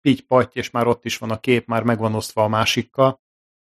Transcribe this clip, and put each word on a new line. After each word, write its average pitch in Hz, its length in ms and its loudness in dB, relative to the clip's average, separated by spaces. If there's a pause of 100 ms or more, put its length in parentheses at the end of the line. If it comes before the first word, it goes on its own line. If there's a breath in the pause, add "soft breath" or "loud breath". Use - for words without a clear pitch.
pitty-patty, 127 560 2
és 120 140 -6
már 120 160 -2
ott 117 180 -2
is 113 140 -6
van 110 120 -8
a 110 100 -4
kép, 120 260 0
már 113 160 -2
meg 117 160 0
van 110 160 -2
osztva 107 280 -4
a 107 60 2
másikkal. 117 720 0 (520)